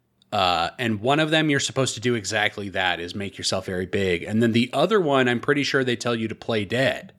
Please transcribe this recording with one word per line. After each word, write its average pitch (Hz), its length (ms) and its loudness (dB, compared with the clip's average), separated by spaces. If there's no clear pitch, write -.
uh, 90 480 2
and 110 220 -2
one 135 180 2
of 156 100 2
them 156 220 2
you're 139 80 2
supposed - 340 -2
to - 60 -10
do 120 160 0
exactly 104 540 -2
that, 92 300 0
is 87 140 -8
make 101 240 -8
yourself 95 300 -4
very 92 180 -2
big. 92 380 0
And 107 180 0
then 117 120 4
the 120 200 2
other 185 260 2
one, 135 280 4
I'm 120 120 0
pretty 143 220 0
sure 135 220 0
they 123 120 0
tell 120 200 -2
you 113 140 -2
to 104 60 -10
play 107 300 -2
dead. 113 540 -2